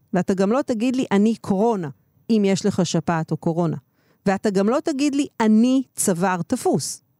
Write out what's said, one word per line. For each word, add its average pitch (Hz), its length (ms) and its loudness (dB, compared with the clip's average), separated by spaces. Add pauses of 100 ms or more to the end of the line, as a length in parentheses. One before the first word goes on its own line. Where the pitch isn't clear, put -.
(140)
ואתה 180 200 0
גם 196 180 0
לא 269 100 2
תגיד 247 340 -2
לי, 262 160 -2
"אני 208 240 4
קורונה", 196 540 -2 (400)
אם 220 160 2
יש 196 200 0
לך 190 200 0
שפעת 165 460 -2
או 156 60 -2
קורונה. 160 400 -2 (480)
ואתה 196 240 0
גם 196 200 2
לא 277 100 2
תגיד 285 360 -2
לי, 285 120 0 (120)
"אני 233 440 4 (120)
צוואר 185 460 -2
תפוס". - 600 -2 (180)